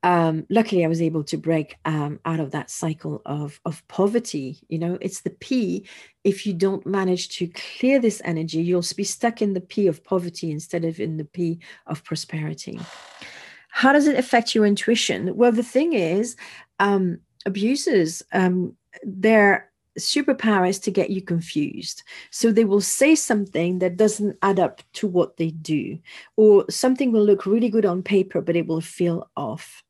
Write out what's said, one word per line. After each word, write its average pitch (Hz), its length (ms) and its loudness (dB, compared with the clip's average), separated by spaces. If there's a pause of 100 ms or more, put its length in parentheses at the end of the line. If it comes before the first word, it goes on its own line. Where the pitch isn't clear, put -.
Um, 165 480 2
luckily, 208 340 2
I 160 40 2
was 165 120 0
able 160 240 0
to 160 140 -6
break, 156 480 -2
um, 151 400 -4
out 165 120 -2
of 143 120 -4
that 147 180 -8
cycle 156 560 -8
of, 147 400 -8
of - 240 -10
poverty. 190 720 -2 (100)
You 165 100 -6
know, 175 220 -4
it's - 200 -8
the - 100 -6
P. 208 560 -4 (380)
If 196 220 0
you 208 60 -2
don't 190 320 -2
manage 185 540 -2
to 175 100 -4 (300)
clear 262 200 4
this 226 240 0
energy, 160 380 -4
you'll 175 240 0 (120)
be 202 80 -4
stuck - 360 -4
in 202 140 0
the 185 80 -4
P 202 240 0
of 160 180 0
poverty 175 460 -4
instead 165 340 -6
of 165 160 -4
in 156 160 -6
the 156 80 -8
P 170 360 -6 (260)
of - 180 -8
prosperity. 156 760 -8 (920)
How 262 240 4
does 294 120 6
it 269 120 2
affect 240 360 0
your 214 120 4
intuition? 202 680 0
Well, 240 160 4
the 226 100 0
thing 294 320 0
is, 202 420 -2 (440)
um, 190 400 0 (260)
abusers, 202 760 0 (100)
um, 180 440 0 (260)
their 202 680 2 (280)
superpower 220 680 0
is 190 120 -2
to - 100 -4
get 190 180 0
you 190 140 -4
confused. - 800 -6 (280)
So 226 220 2
they 220 140 4
will 196 160 2
say 294 320 4
something 196 640 -2
that 180 180 -2
doesn't 208 460 2
add 196 180 2
up - 220 0 (120)
to - 120 -4
what 180 320 0
they 165 100 0
do, 156 500 -4 (380)
or 208 320 8
something 254 420 0
will 220 140 4
look 202 220 4
really 226 240 2
good 214 160 2
on 180 160 0
paper, 190 400 0
but 170 120 -2
it 170 120 0
will 165 160 -2
feel 170 520 -4
off. - 560 -10